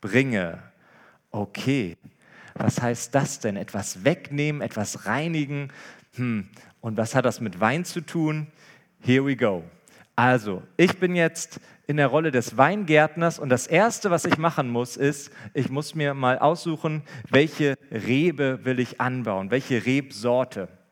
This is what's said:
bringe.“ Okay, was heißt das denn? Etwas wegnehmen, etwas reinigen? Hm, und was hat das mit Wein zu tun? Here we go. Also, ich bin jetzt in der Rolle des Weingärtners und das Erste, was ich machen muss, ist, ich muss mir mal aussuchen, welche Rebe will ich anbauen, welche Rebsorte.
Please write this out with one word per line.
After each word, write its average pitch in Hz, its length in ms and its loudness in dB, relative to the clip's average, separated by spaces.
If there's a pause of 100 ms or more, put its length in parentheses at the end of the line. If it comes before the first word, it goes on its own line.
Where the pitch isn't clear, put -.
bringe.“ 104 600 0 (680)
Okay, 104 680 -2 (560)
was - 260 0
heißt 120 340 -4
das 139 260 0
denn? 104 160 -2
Etwas 98 480 -8
wegnehmen, 147 580 0
etwas - 440 -6
reinigen? 143 680 -2 (420)
Hm, 113 340 -4 (320)
und 110 160 -6
was 110 200 -2
hat 123 80 2
das 120 160 0
mit 98 180 -8
Wein 123 260 0
zu 175 160 -8
tun? 156 460 -2 (540)
Here 131 260 2
we 139 80 0
go. 104 300 0 (500)
Also, 113 480 2 (140)
ich 170 240 2
bin 180 160 0
jetzt - 420 -2 (280)
in 147 100 -2
der 147 100 4
Rolle 151 240 2
des 123 260 0
Weingärtners 156 800 4
und 143 100 4
das 123 180 2
Erste, 202 440 2
was 165 140 0
ich 175 140 2
machen 156 320 0
muss, 120 260 -4
ist, 143 340 -2 (240)
ich 127 160 -2
muss 147 240 -6
mir 147 200 -2
mal 131 240 2
aussuchen, 156 640 0 (260)
welche 143 480 2 (140)
Rebe 131 760 0
will 127 140 0
ich 123 220 -2
anbauen, 113 500 -2
welche 123 340 0
Rebsorte. 123 840 0 (240)